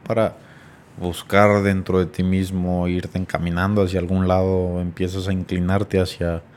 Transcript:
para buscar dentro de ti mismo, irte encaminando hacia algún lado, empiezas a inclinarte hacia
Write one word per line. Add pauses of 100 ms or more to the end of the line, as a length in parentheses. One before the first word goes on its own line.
para (600)
buscar
dentro
de
ti
mismo,
irte
encaminando
hacia
algún
lado,
empiezas
a
inclinarte
hacia (120)